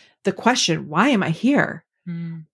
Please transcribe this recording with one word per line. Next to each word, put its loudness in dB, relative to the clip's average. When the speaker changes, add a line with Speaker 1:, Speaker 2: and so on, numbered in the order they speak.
Speaker 1:
the 0
question, 0
"Why 2
am 2
I -2
here?" 0
Speaker 2:
Mm. -10